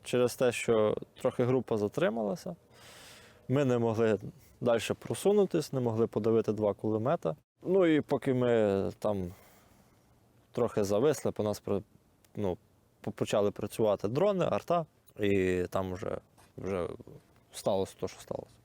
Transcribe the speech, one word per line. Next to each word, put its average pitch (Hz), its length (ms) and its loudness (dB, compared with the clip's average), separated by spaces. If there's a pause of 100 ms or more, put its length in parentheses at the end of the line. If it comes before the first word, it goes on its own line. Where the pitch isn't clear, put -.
через 123 340 0
те, 123 160 2
що 107 440 2 (240)
трохи 127 240 0
група 120 320 0
затрималася, 180 800 -2 (920)
ми 139 160 2
не 123 140 2
могли 113 400 2 (420)
далі 117 200 2 (180)
просунутись, 190 760 0
не 135 80 -2
могли 113 260 2
подавити 110 460 0
два 107 220 0
кулемета. 120 600 -2 (260)
Ну 180 240 2
і 156 140 4
поки - 340 0
ми 107 640 2
там 95 340 -4 (1200)
трохи 110 320 0
зависли, 104 480 0
по - 100 -6
нас 104 180 -2
при-, 101 220 -2 (520)
ну, 95 240 -4 (420)
по-, 110 100 -10
почали 104 400 0
працювати 104 580 -2
дрони, 175 420 0
арта, 165 360 -2 (340)
і 92 500 2
там 95 220 -4
вже, - 260 -6 (380)
вже 90 320 -4 (640)
сталося 98 480 -2
те, 95 80 -6
що - 120 -14
сталося. - 300 -12 (140)